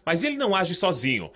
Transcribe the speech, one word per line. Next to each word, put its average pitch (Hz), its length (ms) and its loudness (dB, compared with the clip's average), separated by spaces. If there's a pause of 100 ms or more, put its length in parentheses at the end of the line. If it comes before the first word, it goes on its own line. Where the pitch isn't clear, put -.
Mas 165 180 0
ele 285 140 -2
não 226 180 2
age 175 200 0
sozinho. 131 600 0